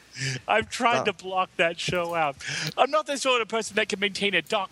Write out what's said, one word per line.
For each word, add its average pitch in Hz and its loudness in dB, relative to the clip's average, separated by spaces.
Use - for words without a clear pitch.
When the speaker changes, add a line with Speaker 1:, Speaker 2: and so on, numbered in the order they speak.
Speaker 1:
I'm 220 2
trying 262 2
Speaker 2:
Oh. - -2
Speaker 1:
to 202 0
block 185 -2
that 170 0
show 170 -2
out. 151 0
"I'm 262 4
not 302 2
the 285 -2
sort 254 2
of 202 -8
person 220 -2
that 214 2
can 202 -2
maintain 196 0
a 165 2
dark 196 -2